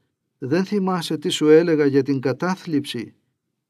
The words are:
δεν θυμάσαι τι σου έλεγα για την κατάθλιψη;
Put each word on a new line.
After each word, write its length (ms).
δεν 260
θυμάσαι 540
τι 100
σου 200
έλεγα 380
για 160
την 180
κατάθλιψη; 920